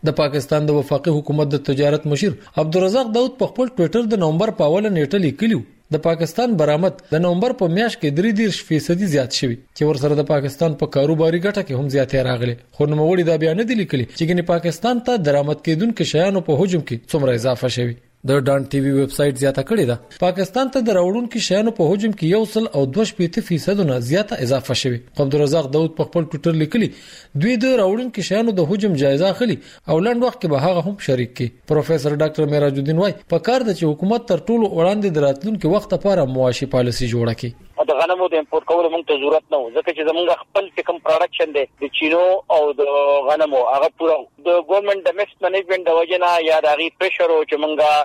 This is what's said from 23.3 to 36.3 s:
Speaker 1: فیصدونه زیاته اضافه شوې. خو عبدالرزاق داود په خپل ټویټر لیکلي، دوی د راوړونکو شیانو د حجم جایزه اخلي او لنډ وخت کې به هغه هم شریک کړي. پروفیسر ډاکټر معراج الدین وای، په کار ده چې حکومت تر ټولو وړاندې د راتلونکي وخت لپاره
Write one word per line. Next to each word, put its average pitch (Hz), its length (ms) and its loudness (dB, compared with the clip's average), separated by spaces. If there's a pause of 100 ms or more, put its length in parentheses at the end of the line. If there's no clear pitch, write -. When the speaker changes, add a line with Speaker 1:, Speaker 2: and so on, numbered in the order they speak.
Speaker 1:
فیصدونه 175 480 0 (100)
زیاته 208 380 -2
اضافه 127 360 0
شوې. 123 180 -2 (180)
خو 147 80 2
عبدالرزاق 147 500 0
داود 160 240 2
په 160 80 0
خپل 165 240 -2
ټویټر 160 300 -2
لیکلي، 165 260 0 (560)
دوی 240 100 2 (120)
د 262 160 2
راوړونکو 214 480 -2
شیانو 220 320 0
د 151 100 2
حجم 202 320 0
جایزه 143 320 2
اخلي 226 220 0 (320)
او 160 100 2
لنډ 233 280 0
وخت 247 140 -4
کې 185 120 -4
به 139 120 2
هغه 175 220 2
هم 202 80 -6 (140)
شریک 123 280 0
کړي. 123 100 -4 (260)
پروفیسر 151 500 0
ډاکټر 151 320 0
معراج 143 260 0
الدین 156 220 0
وای، 202 100 0 (220)
په 160 140 -2
کار 254 180 2
ده 185 100 -2
چې 156 160 0
حکومت 220 400 -2
تر 165 160 -2
ټولو 226 240 2
وړاندې 196 400 2
د 151 140 2
راتلونکي 170 480 0
وخت 202 220 -2
لپاره 185 300 2 (120)